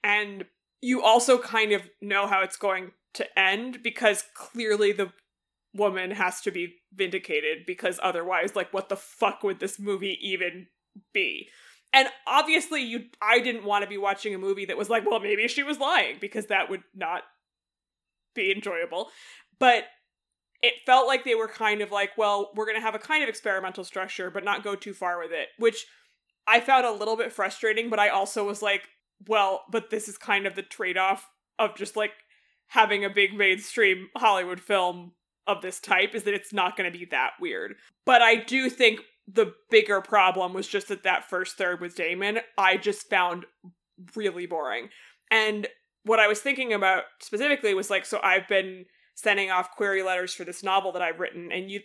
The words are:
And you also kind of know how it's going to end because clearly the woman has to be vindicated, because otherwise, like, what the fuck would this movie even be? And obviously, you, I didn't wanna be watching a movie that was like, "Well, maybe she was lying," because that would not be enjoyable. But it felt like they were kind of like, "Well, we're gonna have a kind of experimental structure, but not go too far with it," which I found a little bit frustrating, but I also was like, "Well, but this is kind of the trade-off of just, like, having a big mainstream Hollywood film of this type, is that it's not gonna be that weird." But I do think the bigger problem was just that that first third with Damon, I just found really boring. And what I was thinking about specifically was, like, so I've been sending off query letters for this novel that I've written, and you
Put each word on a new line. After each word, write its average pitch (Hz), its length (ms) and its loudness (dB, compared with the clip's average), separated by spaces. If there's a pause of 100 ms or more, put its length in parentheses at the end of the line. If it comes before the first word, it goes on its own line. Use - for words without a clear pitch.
And 202 440 -2 (340)
you 254 220 0
also 240 360 8
kind 220 340 0
of 185 100 0 (180)
know 202 260 0
how 196 160 2
it's 185 140 -4
going 185 360 -4 (220)
to - 240 -4
end 214 440 0
because 208 420 0 (100)
clearly 214 580 0
the 202 200 -4 (640)
woman 190 380 -2
has 196 300 -2
to 202 80 -2
be 170 260 -8 (180)
vindicated, 170 720 -4
because 180 360 -4
otherwise, 180 540 -2
like, 180 160 -4
what 190 160 -4
the 196 80 -4
fuck - 460 -4
would 196 180 -2
this 190 180 -6
movie 196 440 -6
even 185 460 -6 (440)
be? 151 360 -4 (440)
And 269 160 8 (180)
obviously, 302 560 2
you, 233 240 -8 (140)
I 226 200 4
didn't 226 240 -4
wanna 202 220 0
be 196 120 -10
watching 196 360 -2
a 185 40 -8
movie 196 260 -4
that 185 140 -6
was 196 100 -4
like, 226 160 0
"Well, 226 160 0
maybe 202 280 0
she 277 140 -2
was 277 160 -4
lying," 269 420 0
because 202 260 -8
that 190 240 0
would 185 120 -8 (120)
not 170 300 -6 (1080)
be 190 180 -2
enjoyable. 180 580 -6 (480)
But 247 260 4 (800)
it 240 120 4 (100)
felt 262 220 8
like 262 180 0
they 247 100 0
were 220 140 -2
kind 214 320 -2
of 202 120 -6
like, 202 240 -4
"Well, 202 380 0
we're 214 120 -4
gonna 220 140 -4
have 220 140 -2
a 220 40 -6
kind 311 240 0
of 247 60 -2
experimental 190 560 -6
structure, 185 460 -8
but 190 140 -8
not 202 200 -2
go 202 100 -4
too 196 200 -12
far 175 240 -4
with 165 140 -8
it," 156 160 -6 (100)
which 226 280 2 (600)
I 233 140 6
found 254 260 4
a 226 60 0
little 208 240 -2
bit 226 160 -4
frustrating, 214 580 -2
but 214 80 0
I 208 100 4
also 202 380 0
was 202 160 -6
like, 196 260 -2 (380)
"Well, 202 440 2
but 226 200 -4
this 208 180 -6
is 202 80 -14
kind 196 300 -2
of 190 80 -4
the 190 80 -8
trade-off 190 680 -2 (300)
of 220 180 0
just, 202 200 -10
like, 214 160 -2 (560)
having 208 360 4
a 196 60 -2
big 202 240 2
mainstream 196 840 0
Hollywood 185 440 2
film 180 520 -2 (340)
of 196 160 -2
this 185 160 -10
type, 202 360 2
is 220 100 -6
that 202 100 -2
it's - 180 -8
not 180 240 0
gonna 180 140 -2
be 175 160 -14
that 131 340 -2
weird." 104 360 -6 (280)
But 247 180 8
I 226 140 6
do 254 340 -2
think 226 300 2 (280)
the 196 260 0 (160)
bigger 208 300 6
problem 185 520 2
was 190 160 -8
just 202 200 -6
that 196 140 -8
that - 260 0
first 185 280 -6
third 180 240 -2
with 175 160 -12
Damon, 185 440 -2 (160)
I 190 200 4
just 202 340 -4
found 180 340 0 (720)
really 180 320 -4
boring. 151 440 -6 (400)
And 214 360 2 (380)
what 220 160 4
I 208 80 8
was 208 120 0
thinking 262 320 -2
about 190 320 2 (160)
specifically 233 540 0
was, 196 160 -4
like, 190 160 -2
so - 160 -4
I've 185 240 2
been 190 400 -2 (300)
sending 196 340 0
off 180 240 -2
query 196 280 -2
letters 185 320 -4
for 180 100 -12
this 175 180 -14
novel 190 300 0
that 180 100 -4
I've 165 160 -4
written, 175 320 -8
and 190 200 -6
you 202 140 -8